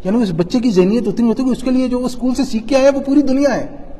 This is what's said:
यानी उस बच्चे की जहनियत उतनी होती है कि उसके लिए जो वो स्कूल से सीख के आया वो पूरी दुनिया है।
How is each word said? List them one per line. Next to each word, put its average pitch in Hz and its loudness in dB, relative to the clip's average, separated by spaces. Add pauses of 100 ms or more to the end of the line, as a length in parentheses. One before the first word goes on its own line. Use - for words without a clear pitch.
यानी 226 0
उस 190 -2
बच्चे 175 0
की 233 0
जहनियत 196 2
उतनी 233 0
होती 226 0
है - 0
कि 262 2
उसके 262 -2
लिए 254 0
जो 247 -2
वो 254 -4
स्कूल 247 -4
से 254 0
सीख 220 -4
के 277 0
आया 269 6
वो 269 0
पूरी 277 2
दुनिया 262 2
है। - -6 (140)